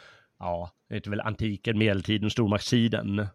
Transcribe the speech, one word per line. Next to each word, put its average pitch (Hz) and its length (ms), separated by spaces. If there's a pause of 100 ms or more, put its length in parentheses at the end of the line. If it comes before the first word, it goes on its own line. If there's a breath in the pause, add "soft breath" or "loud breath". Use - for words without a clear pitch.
(400 soft breath)
ja, 87 320 (180)
det 110 60
heter 104 140
väl 101 120
antiken, 107 560
medeltiden, 104 520
stormaktstiden. 104 1040